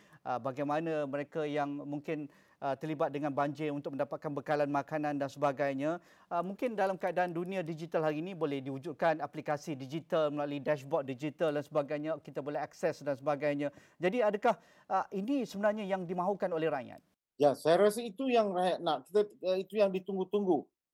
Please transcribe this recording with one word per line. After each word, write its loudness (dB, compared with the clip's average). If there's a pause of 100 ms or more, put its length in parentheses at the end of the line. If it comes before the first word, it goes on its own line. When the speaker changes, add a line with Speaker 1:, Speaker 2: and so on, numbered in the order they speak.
(280)
Speaker 1:
uh, 0
bagaimana -2
mereka -4
yang -2
mungkin, -6 (320)
uh, -2
terlibat -2
dengan -2
banjir 0
untuk -6
mendapatkan -4
bekalan 0
makanan -2
dan -2
sebagainya. 0 (280)
Uh, 0
mungkin -2
dalam 2
keadaan 0
dunia -2
digital -2
hari 0
ini -6
boleh -2
diwujudkan 0
aplikasi -4
digital 0
melalui -4
dashboard 0
digital -2
dan 0
sebagainya, -2
kita -10
boleh -4
akses -4
dan -2
sebagainya. 0 (320)
Jadi 2
adakah, 4 (320)
uh, 0
ini -2
sebenarnya 0
yang -2
dimahukan 0
oleh 2
rakyat? -6 (320)
Speaker 2:
Ya, 6
saya 4
rasa 4
itu -4
yang 4
rakyat 2
nak. 0
Kita, 4
uh, -2
itu -6
yang 6
ditunggu-tunggu. 0 (300)